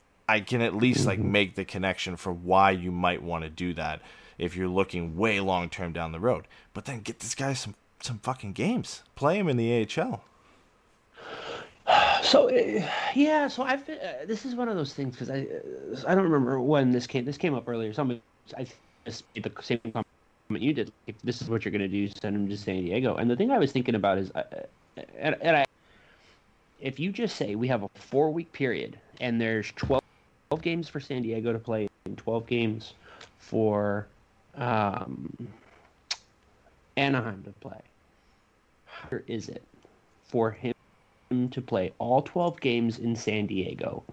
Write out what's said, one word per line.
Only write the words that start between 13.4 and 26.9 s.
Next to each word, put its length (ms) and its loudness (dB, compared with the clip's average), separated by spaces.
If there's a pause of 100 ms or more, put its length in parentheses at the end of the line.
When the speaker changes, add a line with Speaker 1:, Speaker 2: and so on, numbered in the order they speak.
Speaker 2:
so 160 -4
I've 240 -2
been, 120 -10
uh, 280 -8
this 180 -4
is 120 -6
one 120 0
of 80 0
those 160 -2
things, 240 -6
'cause 140 -6
I, 120 -2
uh, 640 -8
I 80 6
don't 80 6
remember 360 4
when 300 6
this 160 2
came, 180 -2
this 140 -4
came 160 2
up 140 -4
earlier. 240 -2
Somebody, 280 -2 (380)
I 80 -6 (380)
just 180 -12 (120)
made 100 -8
the 180 -10
same 180 0
comment 260 -4 (440)
you 240 0
did. 180 -4 (140)
If 160 -10
this 180 -4
is 80 -8
what 160 0
you're 80 -2
gonna 140 0
do, 220 0
send 260 -4
him 140 0
to 80 -4
San 260 -4
Diego. 320 0
And 160 0
the 60 2
thing 160 2
I 60 4
was 120 4
thinking 240 0
about 240 2
is, 140 -4
uh, 100 -4 (760)
and, 240 -2
and 180 4
I, 60 4 (1160)
if 180 -6